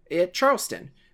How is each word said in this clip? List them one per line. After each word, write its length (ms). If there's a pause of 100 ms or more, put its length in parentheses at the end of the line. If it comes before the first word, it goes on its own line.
(120)
at 220
Charleston. 580 (220)